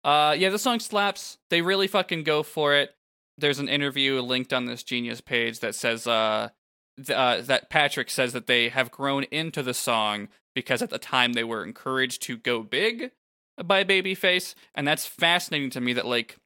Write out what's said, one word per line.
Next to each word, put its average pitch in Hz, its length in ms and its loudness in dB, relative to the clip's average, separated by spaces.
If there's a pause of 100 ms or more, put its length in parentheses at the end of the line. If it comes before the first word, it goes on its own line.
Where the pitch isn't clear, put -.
uh, 151 340 4
yeah, 190 120 2
the 202 100 0
song 233 220 0
slaps. - 560 -2 (120)
They 170 120 2
really 190 260 2
fucking 180 360 0
go 151 200 2
for 143 320 2
it. 139 200 2 (420)
There's 143 220 0
an 143 100 -4
interview 135 500 0
linked 127 320 -2
on 127 140 0
this 120 180 -10
Genius 120 380 -6
page 117 400 -2
that 107 120 -4
says, 117 320 -4
uh, 110 440 0 (480)
th-, 135 200 -4
uh, 123 260 2
that 131 260 0
Patrick 143 400 0
says 127 240 0
that 123 140 -6
they 120 200 4
have 120 240 0
grown 139 400 -2
into 156 320 -4
the 127 100 -4
song 107 540 0 (260)
because 127 280 0
at 233 80 -4
the 113 100 -6
time 123 320 2
they 117 140 -2
were 113 180 -4
encouraged 131 600 -4
to 123 120 -6
go 117 260 0
big 214 500 -2 (520)
by 190 220 4
Babyface, 185 680 2 (220)
and 143 100 -2
that's 156 200 2
fascinating 165 640 0
to 131 100 -6
me 123 140 0
that, 120 120 0
like, 120 300 0 (100)